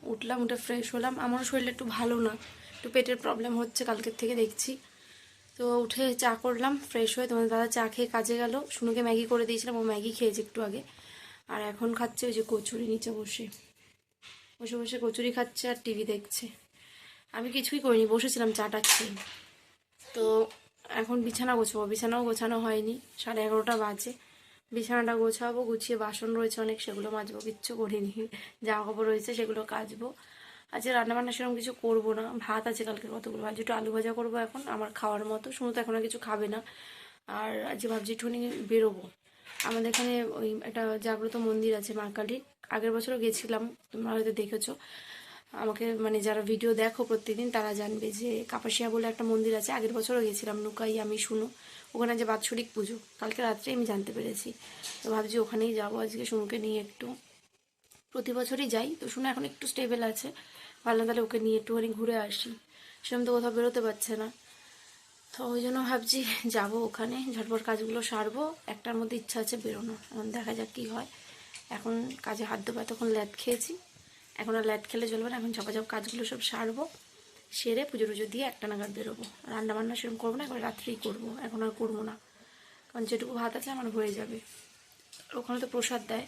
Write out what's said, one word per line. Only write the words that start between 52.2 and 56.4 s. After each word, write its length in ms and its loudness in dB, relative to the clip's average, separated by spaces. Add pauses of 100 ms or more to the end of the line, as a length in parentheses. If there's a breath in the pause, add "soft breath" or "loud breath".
যে 100 2
বাৎসরিক 440 0
পুজো, 220 -2 (240)
কালকে 280 -2
রাত্রে 280 -2
আমি 140 2
জানতে 260 0
পেরেছি। 320 -4 (520 loud breath)
তো 140 -8
ভাবছি 300 0
ওখানেই 360 2
যাবো 240 -2
আজকে 260 -4
শুনুকে 340 0